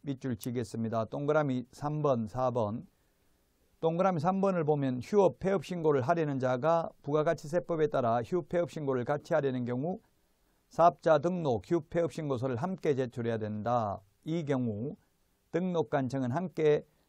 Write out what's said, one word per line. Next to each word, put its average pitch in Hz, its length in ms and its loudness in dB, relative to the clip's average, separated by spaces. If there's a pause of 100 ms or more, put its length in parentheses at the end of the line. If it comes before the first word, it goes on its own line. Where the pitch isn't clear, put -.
밑줄 131 340 -6
치겠습니다. 113 720 -4
동그라미 143 640 0
삼 151 300 -4
번, 123 240 2
삼 127 260 -2
번. 120 340 -2 (960)
동그라미 170 400 0
삼 185 200 0
번을 185 240 2
보면 139 380 0
휴업, 190 360 4
폐업 190 260 -2
신고를 156 380 0
하려는 147 380 0
자가 131 500 0 (120)
부가가치세법에 156 840 0
따라 123 360 2
휴, 175 200 -2
폐업 175 300 -2
신고를 135 320 -2
같이 147 300 -2
하려는 131 300 0
경우 131 360 -4 (680)
사업자 160 500 4
등록, 156 520 -2
휴, 170 120 2
폐업 170 300 -2
신고서를 131 440 -2
함께 156 380 -2
제출해야 117 440 -2
된다. 107 600 -2 (240)
이 165 200 -4
경우 127 520 -4 (560)
등록 175 380 -2
간청은 131 420 -2
함께 156 520 2 (240)